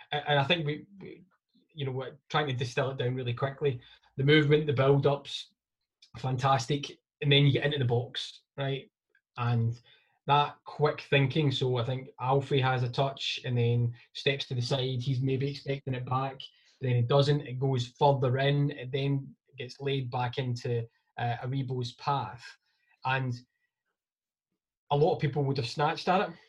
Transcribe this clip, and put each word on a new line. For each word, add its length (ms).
a-, 180
and 100
I 40
think 220
we, 200
we, 220
you 100
know, 60
we're 260
trying 180
to 60
distill 380
it 60
down 180
really 180
quickly. 460
The 60
movement, 420
the 80
build-ups, 760
fantastic, 760
and 100
then 140
you 80
get 120
into 120
the 80
box, 560
right? 320
And 420
that 300
quick 440
thinking. 420
So 260
I 80
think 220
Alfie 420
has 220
a 60
touch 560
and 120
then 360
steps 340
to 80
the 60
side. 400
He's 200
maybe 300
expecting 420
it 160
back, 300
but 60
then 100
it 100
doesn't. 340
It 180
goes 280
further 400
in. 320
It 200
then 360
gets 200
laid 300
back 300
into, 440
uh, 160
Aribo's 480
path. 500
And 280
a 60
lot 180
of 60
people 240
would 120
have 100
snatched 420
at 120
it. 80